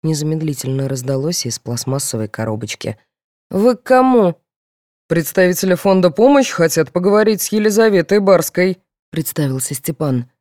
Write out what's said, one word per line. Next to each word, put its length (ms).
незамедлительно 840
раздалось 580
из 140
пластмассовой 680
коробочки. 720
«Вы 260
к 80
кому?» 520
«Представители 680
фонда 360
«Помощь» 380
хотят 420
поговорить 500
с 100
Елизаветой 680
Барской», 600
представился 600
Степан. 560